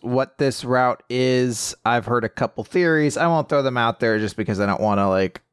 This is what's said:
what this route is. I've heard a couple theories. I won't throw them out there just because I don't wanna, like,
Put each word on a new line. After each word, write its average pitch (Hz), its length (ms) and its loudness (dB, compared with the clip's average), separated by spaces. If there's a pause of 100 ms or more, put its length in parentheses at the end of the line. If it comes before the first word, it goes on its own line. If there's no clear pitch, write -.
what 127 380 -2
this 135 260 -2
route 127 440 0
is. 127 680 0 (100)
I've 117 200 0
heard 120 180 0
a 113 60 -2
couple - 340 -6
theories. 160 540 2
I 170 100 0
won't 160 220 0
throw 143 120 2
them 131 160 0
out 117 220 0
there 113 200 2
just 107 160 -4
because 104 240 -4
I 101 60 0
don't 101 160 -2
wanna, 101 280 2
like, 95 320 0 (120)